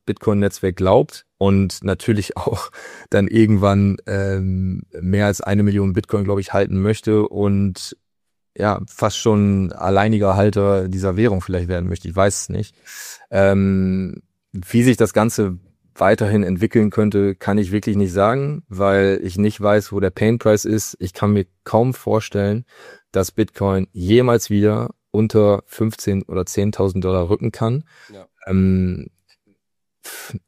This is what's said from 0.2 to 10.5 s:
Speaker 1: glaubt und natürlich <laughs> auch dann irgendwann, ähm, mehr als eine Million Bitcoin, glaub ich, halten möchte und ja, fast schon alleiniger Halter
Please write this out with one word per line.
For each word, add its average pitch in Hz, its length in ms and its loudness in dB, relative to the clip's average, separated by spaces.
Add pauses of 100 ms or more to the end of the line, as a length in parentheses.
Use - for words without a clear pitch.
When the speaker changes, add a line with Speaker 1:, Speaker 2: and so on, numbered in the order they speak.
Speaker 1:
glaubt 101 480 2 (120)
und 98 460 2
natürlich 98 540 -2
<laughs> - 0 -
auch - 340 -6 (380)
dann 101 180 2
irgendwann, 101 720 4 (100)
ähm, 95 760 -2 (180)
mehr 98 240 0
als 101 160 -2
eine 104 220 0
Million 101 280 0
Bitcoin, 101 320 -2
glaub 101 160 -2
ich, - 140 -8
halten 98 280 0
möchte 107 460 0
und 101 680 -2 (600)
ja, 98 280 0
fast - 320 -2
schon 101 520 4
alleiniger 98 640 2
Halter 101 520 2